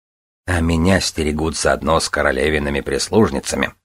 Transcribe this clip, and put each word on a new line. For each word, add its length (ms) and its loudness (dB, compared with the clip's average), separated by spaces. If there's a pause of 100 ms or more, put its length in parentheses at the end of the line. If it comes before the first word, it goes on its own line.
(460)
А 140 0
меня 400 2
стерегут 560 -2
заодно 440 0
с 80 -4
королевиными 720 0
прислужницами. 920 0 (100)